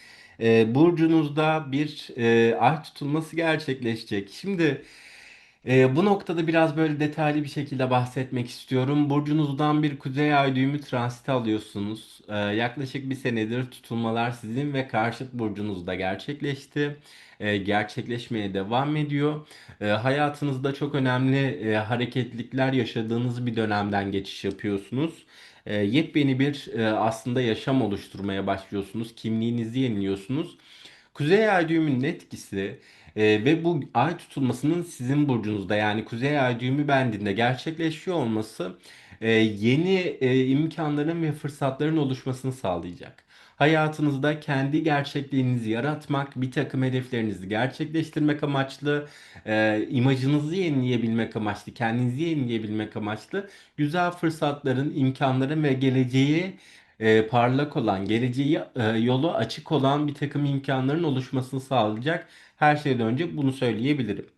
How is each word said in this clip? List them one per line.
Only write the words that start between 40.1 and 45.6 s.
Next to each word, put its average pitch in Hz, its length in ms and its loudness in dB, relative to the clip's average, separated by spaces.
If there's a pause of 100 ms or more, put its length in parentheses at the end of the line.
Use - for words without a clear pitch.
imkanların 151 760 0
ve 156 80 0
fırsatların 147 640 -2
oluşmasını 131 540 -2
sağlayacak. 90 760 -8 (280)
Hayatınızda 151 840 2
kendi 143 440 0
gerçekliğinizi 135 840 0